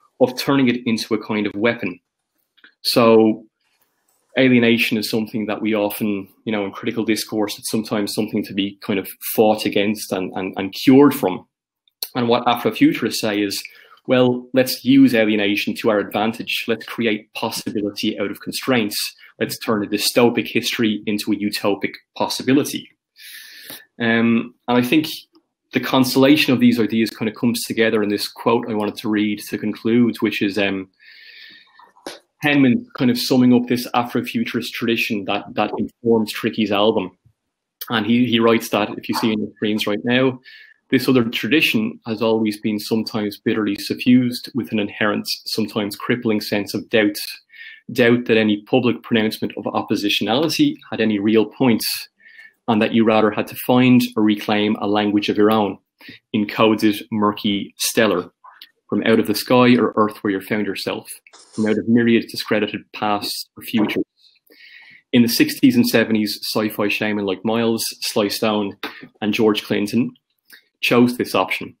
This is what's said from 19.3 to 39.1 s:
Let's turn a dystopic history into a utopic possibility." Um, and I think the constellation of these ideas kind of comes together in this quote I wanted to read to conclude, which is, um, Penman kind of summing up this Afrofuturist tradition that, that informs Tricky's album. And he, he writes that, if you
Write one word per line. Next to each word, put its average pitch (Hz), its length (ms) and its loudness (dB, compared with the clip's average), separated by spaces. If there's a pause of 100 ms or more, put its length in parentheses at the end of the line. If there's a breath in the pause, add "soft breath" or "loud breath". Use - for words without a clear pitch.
Let's - 200 -6
turn 104 260 -2
a - 20 -6
dystopic 117 640 0
history 110 580 -2
into 104 260 -2
a 101 40 -2
utopic 101 560 -4 (240)
possibility." - 720 -2 (1120 loud breath)
Um, 117 540 0 (120)
and 123 120 2
I 123 40 4
think 156 240 2 (680)
the 123 60 0
constellation 135 760 4
of 120 60 2
these 120 200 4
ideas 107 300 0
kind 113 180 -6
of 104 80 -8
comes 117 280 -2
together 110 380 0
in 101 60 0
this 104 180 -2
quote - 440 -2
I 110 40 -4
wanted 104 220 -4
to - 140 -6
read 104 300 0 (100)
to 107 80 -4
conclude, 110 600 0
which 107 200 0
is, 101 160 0
um, 98 320 -2 (1500 loud breath)
Penman 139 440 4 (100)
kind 127 140 0
of 117 80 0
summing 127 340 4
up 120 160 4
this 123 260 -2
Afrofuturist 120 760 -4
tradition 113 560 -2
that, 104 180 -4 (100)
that 107 220 -2
informs 113 560 0
Tricky's 107 400 -2
album. 104 380 2 (800)
And 110 160 -2
he, 120 200 2
he 113 140 2
writes 113 300 2
that, 107 260 -2
if - 120 -12
you 113 80 -2